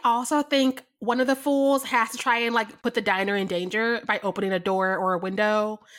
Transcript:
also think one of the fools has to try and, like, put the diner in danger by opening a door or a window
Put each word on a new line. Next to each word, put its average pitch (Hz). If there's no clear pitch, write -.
also 247
think 262
one 233
of 254
the 269
fools 277
has 233
to 240
try 240
and, 233
like, 220
put 240
the 226
diner 196
in 196
danger 208
by 208
opening 196
a 185
door 190
or 185
a 170
window 214